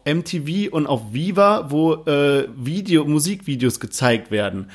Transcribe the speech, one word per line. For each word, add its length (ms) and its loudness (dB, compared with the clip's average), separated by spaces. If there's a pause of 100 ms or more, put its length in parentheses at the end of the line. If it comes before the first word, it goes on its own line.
M 200 0
T 160 -6
V 340 -4
und 140 0
auf 240 -4
Viva, 580 2
wo, 240 2 (120)
äh, 500 2
Video-, 480 0
Musikvideos 720 0
gezeigt 540 -2
werden. 420 -4